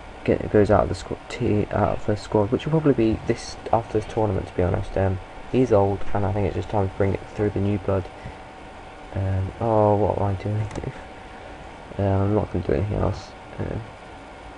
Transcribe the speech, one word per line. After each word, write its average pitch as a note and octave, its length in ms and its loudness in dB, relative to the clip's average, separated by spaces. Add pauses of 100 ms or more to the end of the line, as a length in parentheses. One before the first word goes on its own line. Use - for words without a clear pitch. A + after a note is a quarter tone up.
(240)
get, - 260 2
goes G#2 200 6
out G#2 140 6
of - 40 0
the - 60 -2
squ-, - 240 -8 (100)
t-, G#2 440 0
out G2+ 260 2
of - 80 -6
the G#2 100 2
squad, G#2 340 2
which B2+ 140 0
will D3+ 60 -4
probably D3+ 240 4
be A2+ 320 2
this, - 300 -4 (160)
after A2 280 2
this - 120 -6
tournament, G#2 360 0
to - 60 -14
be F#2 80 0
honest. G2 340 0
Um, F#2+ 220 2 (340)
he's A#2+ 200 4
old, G2 280 6 (140)
and G2+ 100 2
I F#2+ 80 2
think G2+ 140 2
it's - 100 -2
just G2 140 -4
time G2+ 180 2
to F#2+ 80 -10
bring G2 180 2
it - 60 -4 (140)
through G#2+ 160 0
the G2 100 -2
new G2+ 180 2
blood. F#2+ 260 0 (1080)
Um, F#2+ 460 0
oh, G#2+ 360 6
what G2+ 220 2
am F#2+ 60 0
I G2+ 100 0
doing? G#2+ 320 -2
<laughs> - 260 -8 (1080)
Uh, G2 40 0
I'm G2 320 4
not G#2 160 2
gonna F2+ 160 -2
do - 60 2
anything G2+ 240 0
else. F#2+ 360 -2 (260)
Um, - 240 -4 (760)